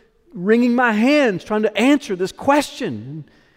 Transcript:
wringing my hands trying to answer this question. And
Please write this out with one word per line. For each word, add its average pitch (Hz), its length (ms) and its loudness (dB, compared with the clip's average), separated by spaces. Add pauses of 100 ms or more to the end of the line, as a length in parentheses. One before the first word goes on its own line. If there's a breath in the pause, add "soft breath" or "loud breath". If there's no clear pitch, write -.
(340 soft breath)
wringing 233 400 2
my 240 200 2
hands 233 500 2
trying 214 200 -4
to 214 140 -2
answer 277 380 2
this 180 160 -4
question. 277 560 -2
And 135 380 -10 (320 soft breath)